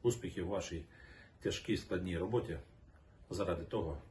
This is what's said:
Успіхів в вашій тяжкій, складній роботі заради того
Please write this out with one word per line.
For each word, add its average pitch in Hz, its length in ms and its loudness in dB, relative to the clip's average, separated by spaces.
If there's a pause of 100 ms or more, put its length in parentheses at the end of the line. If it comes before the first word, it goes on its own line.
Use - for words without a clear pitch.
Успіхів 92 440 2
в 90 40 0
вашій 87 360 -2 (540)
тяжкій, - 380 2
складній 90 400 0
роботі 92 420 2 (680)
заради 90 340 2
того 80 480 0